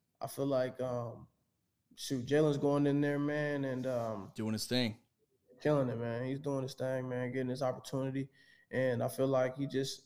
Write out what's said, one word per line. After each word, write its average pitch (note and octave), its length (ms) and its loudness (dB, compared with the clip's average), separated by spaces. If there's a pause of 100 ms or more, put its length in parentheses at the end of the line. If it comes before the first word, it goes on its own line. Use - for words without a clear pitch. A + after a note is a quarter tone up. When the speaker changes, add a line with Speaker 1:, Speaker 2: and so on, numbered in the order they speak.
(200)
Speaker 1:
I A#2 60 -4
feel C#3 200 -2
like, B2+ 340 0
um, A#2+ 480 -4 (680)
shoot, B2+ 320 -4
Jalen's D3 300 4
going C#3+ 320 4
in C#3+ 120 4
there, C#3+ 200 2
man, D3 460 0
and, B2+ 200 -2
um, A2+ 480 -4
Speaker 2:
Doing A2 200 -2
his G#2+ 120 -2
thing. A#2+ 300 0 (680)
Speaker 1:
killing C#3+ 280 4
it, A#2 80 -4
man. A#2 280 -2
He's C3+ 140 -4
doing C#3 220 -2
his B2+ 120 -6
thing, C3 340 -2
man, B2 220 -2
getting C3 200 -2
his C3 120 -4
opportunity. C3+ 680 -2 (440)
And B2 300 2
I B2+ 60 0
feel C3 180 0
like C3 300 2
he C#3 100 -4
just, C3+ 400 -4